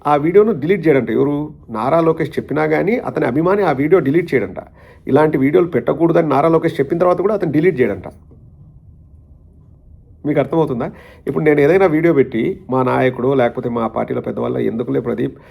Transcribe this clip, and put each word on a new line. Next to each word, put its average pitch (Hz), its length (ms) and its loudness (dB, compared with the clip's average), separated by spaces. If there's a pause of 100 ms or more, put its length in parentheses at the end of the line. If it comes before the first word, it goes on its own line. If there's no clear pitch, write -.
ఆ 147 80 2
వీడియోను 180 440 2
డిలీట్ 160 280 0
చేయడంట. 131 220 2
ఎవరు, 147 440 -2 (160)
నారా 131 320 0
లోకేష్ 160 280 0
చెప్పినా 143 360 -4
కానీ 156 320 0
అతని 156 280 -4
అభిమాని 170 380 0
ఆ 160 80 2
వీడియో 151 280 2
డిలీట్ 147 340 0
చేయడంట. 104 240 -2 (500)
ఇలాంటి 151 300 4
వీడియోలు 151 300 2
పెట్టకూడదని 165 640 0
నారా 143 200 2
లోకేష్ 165 300 0
చెప్పిన 147 180 -2
తర్వాత 180 240 2
కూడా 208 120 0
అతను 185 180 -2
డిలీట్ 156 280 0
చేయడంట. 104 280 -4 (2250)
మీకు 151 140 0
అర్థమవుతుందా? 135 520 -2 (360)
ఇప్పుడు - 160 -2
నేను 151 160 4
ఏదైనా 180 260 4
వీడియో 160 280 2
పెట్టి 131 560 0
మా 131 140 0
నాయకుడు 127 500 0
లేకపోతే 123 360 -2
మా 117 180 -2
పార్టీలో 117 340 -6
పెద్దవాళ్ళ 120 360 -6
"ఎందుకులే 120 420 -4
ప్రదీప్, 120 400 -6 (120)